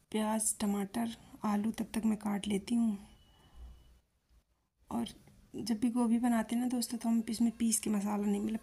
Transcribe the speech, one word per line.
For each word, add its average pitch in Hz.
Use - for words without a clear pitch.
प्याज, 214
टमाटर, 202
आलू 208
तब -
तक 220
मैं 220
काट 202
लेती 202
हूँ। 214
और 233
जब 214
भी 240
गोभी 233
बनाते 233
हैं 240
ना 247
दोस्तों, 240
तो 233
हम 226
इसमें 233
पीस 226
के 220
मसाला 208
नहीं, 202
मतलब 220